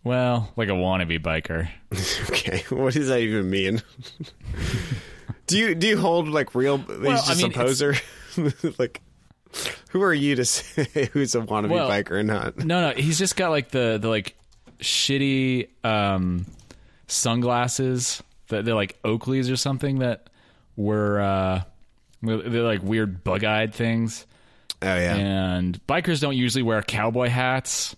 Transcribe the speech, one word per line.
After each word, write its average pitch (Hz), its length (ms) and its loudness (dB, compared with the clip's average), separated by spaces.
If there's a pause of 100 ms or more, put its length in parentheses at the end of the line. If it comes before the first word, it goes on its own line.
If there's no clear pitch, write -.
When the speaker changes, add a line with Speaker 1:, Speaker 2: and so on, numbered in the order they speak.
Speaker 1:
Well, 123 520 0
like 110 120 -2
a 101 40 0
wannabe 90 480 0
biker. 80 480 -2 (220)
Speaker 2:
<laughs> - 400 -4
Okay, - 380 -2
what 127 260 0
does 143 140 0
that 127 120 2
even 107 300 0
mean? 98 320 0 (840)
<laughs> - 840 -6
Do 190 100 2
you, 220 160 2
do 170 140 0
you 214 100 4
hold, 170 300 2
like, 151 260 -2
real, 139 240 2
he's 131 100 -8 (100)
Speaker 1:
Well, 135 140 2
I 139 140 2
Speaker 2:
just 165 160 2
Speaker 1:
mean, 117 80 2
Speaker 2:
a - 40 -8
poser? 131 400 2 (420)
<laughs> 156 420 -2
Like, - 220 -2 (920)
who 190 120 2
are 190 100 4
you 143 240 2
to 123 80 0
<laughs> - 0 -
say - 680 -2
who's 139 220 0
a 120 60 2
wannabe 107 300 0
Speaker 1:
Well, 165 180 2
Speaker 2:
biker 101 240 0
or 101 100 0
not? 107 360 -2
Speaker 1:
no, 165 320 2
no, 120 40 -4
he's 151 240 2
just 185 180 0
got, 180 140 0
like, 147 200 0
the, 117 300 2
the, 113 80 0
like, 107 260 -2 (460)
shitty, 135 880 2 (160)
um, 95 600 2 (640)
sunglasses 123 1120 0 (260)
that 107 160 -2
they're, 117 100 2
like, 101 280 -2
Oakleys 123 500 0
or 127 40 0
something 135 440 -2
that 120 280 -2 (480)
were, 104 440 2
uh, 95 420 2 (600)
they're, 113 140 0 (120)
they're, 117 140 0
like, 107 200 0
weird 101 420 0
bug-eyed 107 500 0
things. 113 520 -2 (560)
Speaker 2:
Oh, 95 120 -2
yeah. 87 220 2
Speaker 1:
And 92 680 0
bikers 165 340 0
don't 139 160 0
usually 123 260 2
wear 113 200 2
cowboy 113 480 0
hats. 127 680 -2